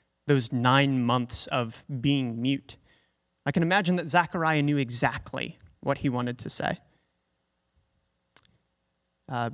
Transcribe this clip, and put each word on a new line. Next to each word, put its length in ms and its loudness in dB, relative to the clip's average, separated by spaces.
those 260 2
nine 520 4
months 440 -2
of 360 -4
being 400 -2
mute, 360 -4
I 60 -2
can 100 2
imagine 340 2
that 120 -2
Zechariah 540 2
knew 160 2
exactly 800 -4
what 180 -2
he 100 0
wanted 300 -4
to 100 -12
say. 300 -4
Uh, 260 -4